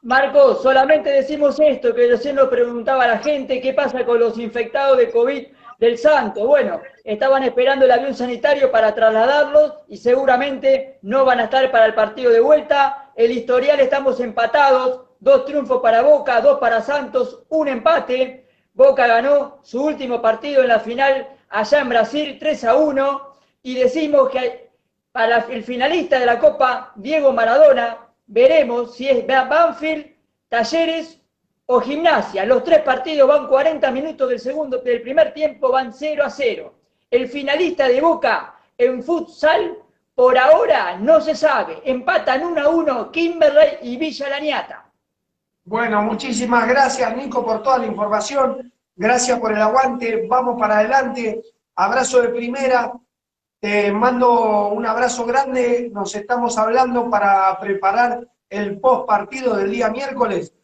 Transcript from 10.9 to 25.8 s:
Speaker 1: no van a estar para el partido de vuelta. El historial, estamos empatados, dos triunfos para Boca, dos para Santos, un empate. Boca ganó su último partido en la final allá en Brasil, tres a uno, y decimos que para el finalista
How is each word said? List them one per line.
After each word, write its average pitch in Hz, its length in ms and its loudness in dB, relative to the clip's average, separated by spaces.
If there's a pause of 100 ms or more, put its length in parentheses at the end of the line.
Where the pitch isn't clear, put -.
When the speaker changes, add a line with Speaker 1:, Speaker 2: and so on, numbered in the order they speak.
Speaker 1:
no 254 240 0
van 247 160 2
a 226 40 0
estar 262 260 0
para 226 160 4
el 214 80 0
partido 220 360 0
de 226 100 6
vuelta. 285 760 2
El 233 140 2
historial, 254 500 0
estamos 269 400 0
empatados, 254 880 0 (140)
dos 262 260 4
triunfos 269 340 -2
para 226 220 4
Boca, 269 400 4
dos 269 160 4
para 226 240 0
Santos, 262 680 -4
un 311 200 0
empate. 254 800 -2 (280)
Boca 262 320 4
ganó 277 560 0
su 247 200 -8
último 262 380 -4
partido 233 400 0
en 254 80 2
la 226 120 2
final 269 500 -2 (180)
allá 220 320 0
en 262 80 -4
Brasil, 269 500 -2
tres 302 260 -4
a 226 120 2
uno, 277 600 -2 (260)
y 254 120 -10
decimos 277 540 2
que 254 400 -6 (440)
para 233 360 0
el 240 160 -10
finalista 269 540 -2